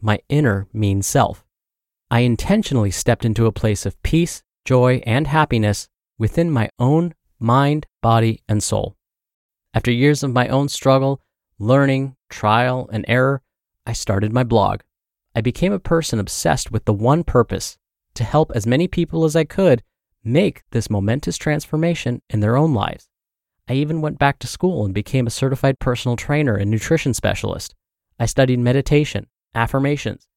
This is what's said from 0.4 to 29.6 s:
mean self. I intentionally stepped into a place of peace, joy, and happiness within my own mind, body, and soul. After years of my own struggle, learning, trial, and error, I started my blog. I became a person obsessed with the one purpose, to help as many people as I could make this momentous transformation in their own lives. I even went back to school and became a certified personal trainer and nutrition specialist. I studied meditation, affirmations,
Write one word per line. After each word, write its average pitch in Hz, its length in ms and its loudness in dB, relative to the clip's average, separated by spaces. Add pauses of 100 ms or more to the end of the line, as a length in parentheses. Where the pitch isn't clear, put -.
mean 98 300 0
self. 107 420 0 (680)
I 120 100 2
intentionally 120 680 0
stepped - 340 -2
into 113 220 2
a 110 60 0
place 107 340 -2
of - 160 -10
peace, - 400 -2 (240)
joy, 127 400 2
and 127 200 0
happiness 123 600 0 (300)
within 165 320 0
my 120 180 0 (100)
own 160 360 2 (240)
mind, 143 480 2 (160)
body, 113 440 2
and 107 160 0
soul. - 340 -4 (760)
After - 180 0
years 139 320 2
of 139 100 -2
my 123 160 2
own 139 200 0
struggle, 135 540 0 (360)
learning, 135 580 0 (120)
trial, 123 640 0
and 107 160 -4
error, 131 340 2 (440)
I 117 60 -6
started 107 400 -2
my 127 100 2
blog. 101 380 2 (540)
I 117 60 -2
became 135 320 -2
a 196 60 -2
person 165 400 -2
obsessed - 540 -2
with 110 120 -4
the 107 80 2
one 127 320 2
purpose, - 540 -2 (360)
to 117 100 -4
help - 300 0
as 107 120 -2
many 139 220 0
people 165 360 -2
as 156 120 2
I 160 80 2
could 151 380 2 (420)
make 151 480 0
this 113 180 -2
momentous 110 480 -2
transformation 156 880 -2
in 107 120 -2
their 110 160 2
own 151 180 2
lives. 98 340 -4 (600)
I 127 60 -2
even 151 260 -2
went 151 180 -4
back 139 220 0
to - 80 -8
school 180 360 -2
and 95 80 -2
became 117 340 -2
a 117 40 -4
certified 135 480 0
personal 123 380 -2
trainer 143 400 0
and 101 140 0
nutrition 123 440 0
specialist. - 600 -4 (420)
I 117 80 0
studied 127 320 2
meditation, 131 720 0 (260)
affirmations, 135 720 -2 (100)